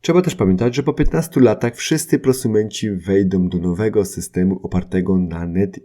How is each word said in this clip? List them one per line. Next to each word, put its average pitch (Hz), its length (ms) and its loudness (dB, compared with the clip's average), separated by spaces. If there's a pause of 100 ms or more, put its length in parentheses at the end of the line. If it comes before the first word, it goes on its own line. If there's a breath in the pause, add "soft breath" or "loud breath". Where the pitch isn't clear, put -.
Trzeba 175 200 2
też - 140 -2
pamiętać, 107 400 2
że 139 80 -2
po 143 100 0
piętnastu 160 460 0
latach 117 360 4
wszyscy - 440 -2
prosumenci 110 720 -2
wejdą 95 580 0
do 90 80 -4
nowego 90 480 0
systemu 92 580 -2
opartego 92 540 -2
na 85 300 -4
net 95 380 -2